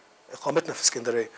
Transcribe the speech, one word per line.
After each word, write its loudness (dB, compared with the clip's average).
إقامتنا 0
في -4
اسكندرية". 2